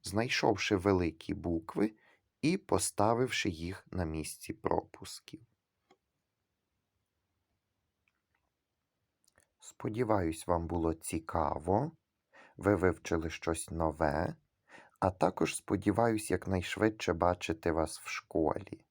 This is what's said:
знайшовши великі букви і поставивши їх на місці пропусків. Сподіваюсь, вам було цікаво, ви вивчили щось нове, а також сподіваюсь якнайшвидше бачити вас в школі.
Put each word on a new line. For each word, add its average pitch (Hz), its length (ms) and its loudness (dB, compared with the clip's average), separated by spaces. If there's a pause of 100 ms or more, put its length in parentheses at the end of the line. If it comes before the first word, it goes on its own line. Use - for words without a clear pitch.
знайшовши 107 720 0
великі 90 580 2
букви - 640 -2 (460)
і 175 160 2
поставивши 113 920 0
їх 85 420 -8
на 90 140 -2
місці 78 480 -6
пропусків. - 920 -6 (4000)
Сподіваюсь, 104 880 -2
вам 85 200 2
було 82 260 0
цікаво, 85 1000 -2 (680)
ви 98 180 4
вивчили 85 540 0
щось - 420 -4
нове, 80 640 0 (640)
а 92 120 2
також - 440 0
сподіваюсь 107 760 0
якнайшвидше 98 840 0
бачити 85 580 0
вас 78 280 0
в - 80 -14
школі. - 840 -4